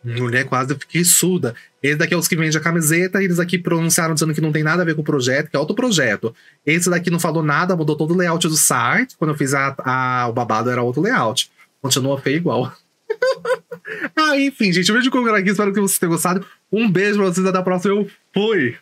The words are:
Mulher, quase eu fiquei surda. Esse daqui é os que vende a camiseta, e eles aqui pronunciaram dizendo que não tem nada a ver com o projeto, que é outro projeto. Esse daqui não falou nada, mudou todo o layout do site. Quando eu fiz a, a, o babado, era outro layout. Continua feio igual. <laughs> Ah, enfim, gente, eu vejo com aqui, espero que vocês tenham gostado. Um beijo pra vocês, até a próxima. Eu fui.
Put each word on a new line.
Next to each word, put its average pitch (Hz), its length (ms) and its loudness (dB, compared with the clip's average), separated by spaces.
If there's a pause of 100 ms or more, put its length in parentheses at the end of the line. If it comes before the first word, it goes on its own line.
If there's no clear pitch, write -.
Mulher, 120 420 -2
quase 131 280 -2
eu 135 40 -4
fiquei - 260 -2
surda. 170 520 2 (260)
Esse 147 140 0
daqui 165 180 0
é 175 40 2
os 156 100 -2
que 185 80 0
vende 156 220 0
a 151 40 -2
camiseta, 170 600 0
e 202 40 2
eles 175 140 0
aqui 175 180 0
pronunciaram 165 560 0
dizendo 156 200 0
que 156 80 -2
não 156 100 0
tem 156 100 0
nada 160 200 2
a 170 40 0
ver 160 100 0
com 160 60 -4
o - 20 -4
projeto, 143 460 0
que - 60 -8
é 135 40 2
outro 202 160 -2
projeto. 147 600 0 (300)
Esse 175 240 2
daqui 175 200 0
não 170 100 0
falou 165 220 0
nada, 160 340 0
mudou 151 200 0
todo 156 180 -2
o 180 40 2
layout 170 300 0
do 156 100 0
site. 139 600 0
Quando 156 140 -2
eu 147 60 -4
fiz 139 160 0
a, 135 260 -2
a, 127 480 -2
o 113 60 -4
babado, 113 360 0
era 123 120 0
outro 123 200 -2
layout. 170 480 0 (320)
Continua 135 380 -2
feio 135 180 -2
igual. 123 360 -2 (360)
<laughs> 494 540 -2 (520)
Ah, 302 240 2
enfim, 262 320 0
gente, 180 180 2
eu 214 60 2
vejo 247 160 2
com 247 160 0
aqui, 208 220 2
espero 202 240 0
que 208 60 0
vocês 196 200 0
tenham 170 140 2
gostado. 180 320 0 (260)
Um 220 180 2
beijo 196 280 2
pra 196 80 2
vocês, 185 200 0
até 190 120 0
a 185 40 0
próxima. 185 320 0
Eu 202 140 0 (260)
fui. 196 480 0